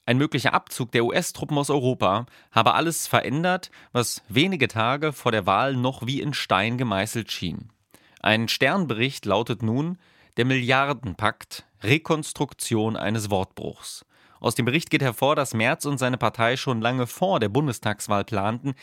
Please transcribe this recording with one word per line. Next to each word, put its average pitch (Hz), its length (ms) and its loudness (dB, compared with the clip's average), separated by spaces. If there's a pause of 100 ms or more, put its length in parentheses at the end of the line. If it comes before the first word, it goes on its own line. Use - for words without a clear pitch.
Ein 123 120 2
möglicher 147 340 0
Abzug - 380 -4
der 117 140 4
U-S-Truppen 151 520 -2
aus 143 140 0
Europa 123 560 2 (240)
habe 113 240 4
alles 156 320 -2
verändert, 165 640 0 (220)
was - 360 -2
wenige 151 380 2
Tage 139 460 0
vor - 180 -2
der 107 160 2
Wahl 120 300 2
noch 123 320 -2
wie 139 120 -4
in 139 140 -4
Stein 107 440 0
gemeißelt 110 520 -2
schien. - 380 -8 (540)
Ein 110 260 4
Sternbericht 135 760 0
lautet 107 380 0
nun: 139 360 -2 (380)
„Der 120 100 4
Milliardenpakt, 127 1160 0 (200)
Rekonstruktion 131 1120 0
eines 104 340 -2
Wortbruchs.“ - 760 -4 (360)
Aus - 160 0
dem 117 100 0
Bericht 139 240 -2
geht 143 100 2
hervor, 135 360 2
dass 143 180 -2
Merz 123 320 0
und 143 100 -2
seine 127 220 0
Partei 117 400 2
schon 117 240 -2
lange 123 240 0
vor 180 340 0
der 107 80 2
Bundestagswahl 107 760 0
planten, 117 580 -2